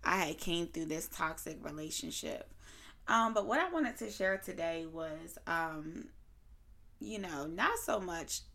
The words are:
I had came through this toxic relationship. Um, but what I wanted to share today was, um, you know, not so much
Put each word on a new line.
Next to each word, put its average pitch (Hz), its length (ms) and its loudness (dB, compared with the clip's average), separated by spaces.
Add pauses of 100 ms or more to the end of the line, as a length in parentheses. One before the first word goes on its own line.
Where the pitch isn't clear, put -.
I 185 140 6
had 165 200 2
came 170 300 2
through 165 180 -2
this 160 220 -2
toxic 160 560 -4
relationship. - 880 -6 (540)
Um, 226 260 6
but 208 140 4
what 254 120 6
I 359 120 4
wanted 294 260 2
to 220 140 -4
share 190 260 2
today 165 480 -2
was, 160 520 -6 (100)
um, 160 640 -2 (880)
you 214 200 -4
know, 151 280 -4
not 254 320 4
so - 200 4
much 170 420 -2 (140)